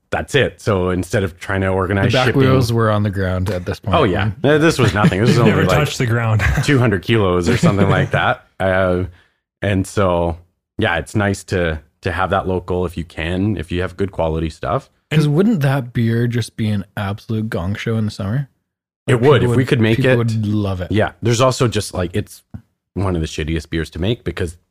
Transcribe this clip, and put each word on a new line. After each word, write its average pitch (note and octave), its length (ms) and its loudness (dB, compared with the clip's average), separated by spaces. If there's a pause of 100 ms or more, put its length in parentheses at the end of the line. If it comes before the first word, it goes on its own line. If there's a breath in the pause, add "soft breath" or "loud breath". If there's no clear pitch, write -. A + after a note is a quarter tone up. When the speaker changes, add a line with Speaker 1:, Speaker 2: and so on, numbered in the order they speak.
Speaker 1:
that's D#2+ 260 -6
it. G#2 240 0
So F#2 300 0
instead F2+ 340 -2
of F2+ 160 -6
trying F#2+ 220 -4
to F#2+ 60 0
organize F#2+ 440 0
Speaker 2:
The C3 60 2
back B2+ 80 2
Speaker 1:
shipping C3+ 160 2
Speaker 2:
wheels C3 320 2
were A2+ 160 2
on G#2 140 2
the G#2+ 80 0
ground F#2 400 -2
at F2+ 140 -4
this G2+ 140 -6
point. - 160 -2
Speaker 1:
Oh, D#3+ 80 4
yeah. F#2 280 0
Speaker 2:
Hmm. - 140 -6
Speaker 1:
Uh, D3 120 4
this D#3 220 2
was A2+ 140 2
nothing. G2 280 2
This - 80 4
was A#2+ 100 4
Speaker 3:
<laughs> - 0 -
Speaker 1:
only, A2+ 120 4
Speaker 3:
Never F#2+ 140 2
Speaker 1:
like, F#2 120 4
Speaker 3:
touched - 220 -2
the B2+ 80 0
ground. A2+ 340 0 (120)
<laughs> D3 100 0
Speaker 1:
two C#3+ 160 2
hundred G2+ 240 2
kilos F#2 440 2
or A#2+ 100 2
something G2 320 4
like F#2 220 2
that. G2 340 0 (140)
Uh, F#2 460 2 (560 soft breath)
and G2 260 0
so, F2 500 0 (420)
yeah, G2 180 0
it's - 180 -8
nice G2+ 300 0
to, E2+ 360 -2 (200)
to F#2 100 -4
have F2 200 -2
that G2 160 -2
local F2+ 380 -2
if E2+ 120 -8
you E2 80 -8
can, F#2 520 -4
if E2 140 -8
you F2 100 -2
have F2 140 -6
good G2 160 -4
quality E2 380 -2
stuff. F2+ 400 -6 (220)
Speaker 2:
'Cause D3+ 160 2
wouldn't F#3 340 2
that C3+ 320 -2
beer A#2 340 0
just A#2+ 300 -4
be A2 120 -2
an G#2 160 -2 (120)
absolute G#2+ 520 -6
gong G2 260 -4
show A2+ 220 -4
in G#2+ 80 -2
the G2+ 60 -4
summer? A2+ 380 -4 (580)
Speaker 1:
It B2 80 2
Speaker 2:
Like, A2+ 80 0
Speaker 1:
would, C3 180 6
Speaker 2:
people A#2+ 120 0
Speaker 1:
if B2 40 2
we C3+ 60 2
Speaker 2:
would, B2 40 -2
Speaker 1:
could B2+ 140 0
make A2 160 4
Speaker 2:
people C3 160 2
Speaker 1:
it. A#2+ 40 4
Speaker 2:
would A2+ 300 -2
love G2 340 -2
it. E2+ 100 -6
Speaker 1:
Yeah. G2+ 200 0 (100)
There's A2+ 200 2
also C3 260 2
just, G#2 260 -4
like, F2+ 220 -4
it's - 280 -6 (500)
one F#2 220 -2
of E2 60 -2
the D#2+ 60 -2
shittiest D#2+ 420 -4
beers D#2+ 220 -4
to D2+ 80 -12
make A2 240 -4
because E2+ 340 -6 (140)